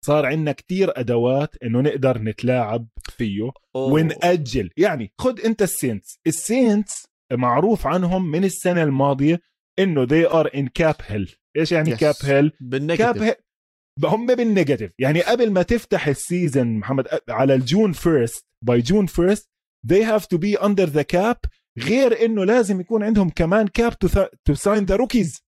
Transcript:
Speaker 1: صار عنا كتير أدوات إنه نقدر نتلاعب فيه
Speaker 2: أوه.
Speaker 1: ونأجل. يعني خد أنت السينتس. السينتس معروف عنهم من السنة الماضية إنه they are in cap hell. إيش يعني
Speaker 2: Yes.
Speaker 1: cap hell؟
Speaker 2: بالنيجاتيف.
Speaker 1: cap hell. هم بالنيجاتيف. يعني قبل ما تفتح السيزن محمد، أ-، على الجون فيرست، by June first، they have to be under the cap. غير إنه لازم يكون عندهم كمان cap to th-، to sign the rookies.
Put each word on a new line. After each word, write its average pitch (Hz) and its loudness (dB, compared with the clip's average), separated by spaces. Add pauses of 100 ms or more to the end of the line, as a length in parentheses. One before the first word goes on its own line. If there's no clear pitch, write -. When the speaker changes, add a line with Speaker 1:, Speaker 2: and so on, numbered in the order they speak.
Speaker 1:
صار 147 2
عنا 151 -2
كتير 185 -2
أدوات 123 0
إنه 120 0
نقدر 131 0
نتلاعب 113 -2 (160)
فيه 107 -6 (240)
Speaker 2:
أوه. 131 0
Speaker 1:
ونأجل. 151 0
يعني 156 -2
خد 254 -2
أنت 226 -2
السينتس. 127 -4
السينتس 214 -2 (260)
معروف 131 0
عنهم 180 -2
من 185 -2
السنة 175 0
الماضية 139 2 (380)
إنه 165 2
they 165 4
are 165 2
in 139 -4 (180)
cap 156 0
hell. 101 -6 (220)
إيش 156 0
يعني 156 0
Speaker 2:
Yes. 110 -10
Speaker 1:
cap 151 0
hell؟ 139 4 (100)
Speaker 2:
بالنيجاتيف. 165 -2
Speaker 1:
cap 226 0
hell. - -10
هم 220 0
بالنيجاتيف. 196 0
يعني 147 2
قبل 226 2
ما 185 2
تفتح 196 -2
السيزن 143 0
محمد، 120 -4
أ-، 151 -4 (100)
على 135 2
الجون 165 2
فيرست، 151 -2 (260)
by 120 4
June 180 2
first، 185 0 (480)
they 196 4
have 220 0
to 180 -2
be 202 0
under 196 2
the 147 0 (120)
cap. 214 0 (300)
غير 226 2
إنه 214 0
لازم 208 2
يكون 214 -2
عندهم 202 2
كمان 196 0
cap 233 0 (140)
to 170 2
th-، 196 0 (200)
to 143 2
sign 202 0
the 190 2
rookies. 220 0